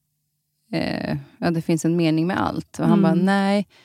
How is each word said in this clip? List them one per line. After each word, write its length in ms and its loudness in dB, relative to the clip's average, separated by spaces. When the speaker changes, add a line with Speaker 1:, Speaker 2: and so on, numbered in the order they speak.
Speaker 1:
eh, 460 -4
ja, 140 -2
det 100 -2
finns 240 -2
en 120 0
mening 300 0
med 140 -2
allt. 380 -6
Och 80 -2
han 120 4
Speaker 2:
Mm. 20 4
Speaker 1:
bara, 140 2
"Nej, 420 0